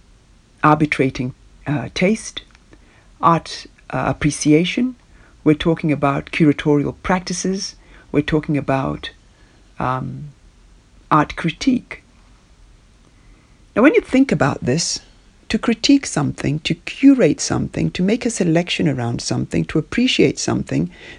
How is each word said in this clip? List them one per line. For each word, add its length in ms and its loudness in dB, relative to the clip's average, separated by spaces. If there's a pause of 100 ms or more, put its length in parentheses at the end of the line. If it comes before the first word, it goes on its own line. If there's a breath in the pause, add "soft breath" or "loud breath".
(640)
arbitrating, 720 0 (320)
uh, 280 -4
taste, 480 -2 (760 soft breath)
art, 460 0 (240)
uh, 160 -2
appreciation. 880 0 (480 soft breath)
We're 120 4
talking 360 0
about 360 -2
curatorial 760 2
practices. 720 -4 (360 soft breath)
We're 100 2
talking 340 -2
about, 540 -4 (680 soft breath)
um, 520 -6 (800)
art 260 2
critique. 680 -4 (1700 soft breath)
Now, 80 2
when 120 6
you 60 2
think 320 2
about 300 0
this, 380 -2 (480)
to 100 0
critique 480 2
something, 540 -2
to 140 -2
curate 680 4
something, 520 -2
to 100 -4
make 240 0
a 40 -2
selection 580 0
around 320 -2
something, 460 -2
to 120 -2
appreciate 600 2
something, 520 -2 (280 loud breath)